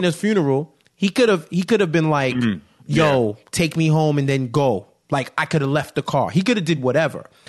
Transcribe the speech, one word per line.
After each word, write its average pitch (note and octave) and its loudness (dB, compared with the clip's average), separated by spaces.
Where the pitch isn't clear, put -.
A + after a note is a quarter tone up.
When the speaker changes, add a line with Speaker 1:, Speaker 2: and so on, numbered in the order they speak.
Speaker 1:
Raina's F3 2
funeral, E3 0
he G3 -2
could A#3 2
have, F3+ 0
he F3 -2
could G#3+ 2
have F3+ 0
been D#3 2
like, C3+ 0
Speaker 2:
Mm-hmm. A#2 -2
Speaker 1:
"Yo, C#3 2
Speaker 2:
Yeah. - -20
Speaker 1:
take E3 -2
me D#3+ 0
home D3+ 2
and C#3 0
then C3 -2
go." B2+ 0
Like, C#3 -4
I D#3 -2
could D3+ 0
have C3+ -2
left C#3+ -4
the C#3+ -2
car. A#2 -2
He F3+ 0
could A3+ 0
have F#3 -4
did D3+ -2
whatever. B2+ -2